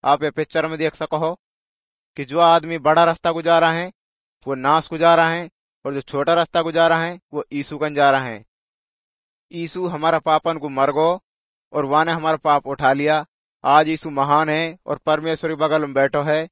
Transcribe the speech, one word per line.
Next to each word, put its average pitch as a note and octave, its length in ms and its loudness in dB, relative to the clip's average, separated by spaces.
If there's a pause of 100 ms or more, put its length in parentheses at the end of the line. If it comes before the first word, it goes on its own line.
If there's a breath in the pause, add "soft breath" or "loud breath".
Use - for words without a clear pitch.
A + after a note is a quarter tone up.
आप C#3+ 200 2
ये D3 80 -4
picture D#3 360 -4
में D#3+ 100 -8
देख D#3 180 -4
सको D#3 220 -6
हो E3 220 -4 (760)
कि C#3+ 100 -10
जो C#3+ 140 -4
आदमी E3 380 4
बड़ा D#3 260 4
रास्ता E3 280 0
गुजारा E3 400 2
है, F3 220 -6 (540)
वो C#3 80 -4
नाश C#3+ 340 0
गुजारा E3 400 4
है, E3+ 200 -6 (360)
और C#3 80 -6
जो C#3 80 -8
छोटा D3 320 -2
रास्ता E3+ 280 0
गुजारा E3 360 2
है, F3 220 -6 (140)
वो D3 200 -6
यीशु C#3+ 240 -8
कन D3+ 160 -6
जा C#3+ 180 4
रहा C3+ 120 0
है। A2 220 -12 (1040)
यीशु F3 360 -8
हमारा D#3+ 320 0
पापन D#3+ 380 0
को C#3+ 120 -8
मर C#3 220 0
गो, D#3+ 320 0 (500)
और C#3+ 120 -2
वाने D#3 260 0
हमारा D#3+ 260 -2
पाप D3 300 0
उठा C3+ 260 0
लिया। D3 320 0 (380)
आज D3+ 240 4
यीशु D#3+ 220 -8
महान D3 400 0
है D#3+ 360 -4
और D3 120 -6
परमेश्वर D#3 520 -2
के D#3+ 60 -6
बगल D#3 260 0
में C#3 120 -6
बैठो C#3 280 0
है। D#3 300 -2